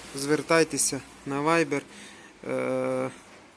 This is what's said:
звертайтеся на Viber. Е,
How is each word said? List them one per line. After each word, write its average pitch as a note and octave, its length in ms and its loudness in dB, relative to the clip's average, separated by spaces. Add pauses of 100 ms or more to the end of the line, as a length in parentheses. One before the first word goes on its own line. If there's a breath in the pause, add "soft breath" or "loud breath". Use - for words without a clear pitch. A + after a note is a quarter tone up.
(160)
звертайтеся C#3+ 880 2 (240)
на C#3 160 -4
Viber. D3+ 400 2 (680 loud breath)
Е, C3 600 -2 (480 loud breath)